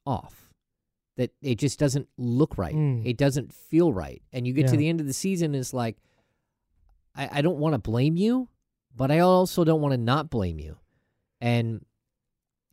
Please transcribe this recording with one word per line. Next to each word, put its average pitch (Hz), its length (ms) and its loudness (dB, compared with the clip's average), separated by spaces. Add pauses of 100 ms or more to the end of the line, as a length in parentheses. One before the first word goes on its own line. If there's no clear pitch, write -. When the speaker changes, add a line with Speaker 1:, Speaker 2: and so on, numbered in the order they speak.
Speaker 1:
off, - 440 -8 (640)
that 123 160 -2 (100)
it 127 140 0
just 139 220 -4
doesn't 143 300 0 (100)
look 123 400 0
right. 87 160 -4
Speaker 2:
Mm. 131 320 0
Speaker 1:
It 120 100 -2
doesn't 139 360 0
feel 165 400 2
right. 76 300 -8 (100)
And 123 140 -6
you 127 60 -2
get 135 160 2
to 127 40 4
Speaker 2:
Yeah. 151 60 4
Speaker 1:
the 151 100 2
end 165 120 -2
of 147 60 -4
the 131 60 -4
season, 170 420 -2
and - 20 -2
it's 127 180 -6
like, 117 220 -4 (1200)
I, 139 140 -8 (100)
I 147 40 2
don't 160 160 0
wanna 151 200 0
blame 127 380 0
you, 240 320 0 (460)
but 131 160 -2
I 160 100 4
also 185 440 4
don't 156 160 4
wanna 139 180 0
not 131 320 0
blame 87 280 -2
you. 78 200 -14 (600)
And 117 440 -2 (880)